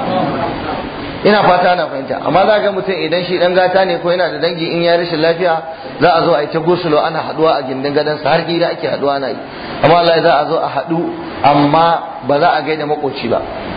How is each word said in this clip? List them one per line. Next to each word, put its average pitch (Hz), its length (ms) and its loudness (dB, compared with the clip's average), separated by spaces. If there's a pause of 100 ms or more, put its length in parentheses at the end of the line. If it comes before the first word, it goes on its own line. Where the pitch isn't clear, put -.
(1200)
Ina 202 200 4
fata 180 280 4
ana 175 160 0
fahimta. 135 380 -6
Amma 165 200 4
za 214 140 4
ga 202 120 0
mutum 190 220 -4
idan 170 320 -2
shi 175 120 -2
dan 175 160 2
gata 185 320 4
ne 175 140 -2
ko 175 120 -2
yana 180 200 2
da 151 80 -8
dangi, 165 340 -2
in 170 80 0
ya 170 160 4
rashin 170 240 -2
lafiya, 165 400 2 (400)
za 165 140 6
a 165 100 2
zo 170 80 4
a 147 80 2
yi 151 80 -4
ta 160 100 -2
gosulo 170 440 0
ana 160 180 -2
haduwa 151 360 0
a 143 60 -4
gindin 135 300 -4
gadon 151 300 0
sa, 135 60 0
har 165 180 2
gida 170 220 0
ake - 180 -6
haduwa 135 280 0
ana 135 140 -4
yi. 104 80 -6 (460)
Amma 160 160 6
Allah 170 240 4
za 165 160 6
a 151 80 0
zo 160 100 -2
a 143 100 -2
hadu, 160 460 -4 (300)
amma 147 580 4 (260)
ba 143 120 2
za 170 140 4
a 156 80 0
gaida 151 260 -4
makoci 147 400 -4
ba. 107 140 0 (360)